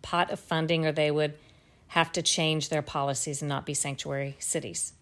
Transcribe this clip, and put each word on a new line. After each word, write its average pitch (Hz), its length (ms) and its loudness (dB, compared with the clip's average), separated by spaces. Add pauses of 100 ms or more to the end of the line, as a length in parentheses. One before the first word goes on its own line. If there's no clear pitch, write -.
pot - 280 2
of 196 100 -4
funding 160 440 2
or 156 80 4
they 151 180 4
would 151 280 0 (500)
have 165 240 2
to 170 100 0
change 156 460 2
their 151 140 0
policies 139 580 -2
and 151 80 -4
not 143 160 -2
be 147 100 -4
sanctuary 139 640 -4
cities - 640 -4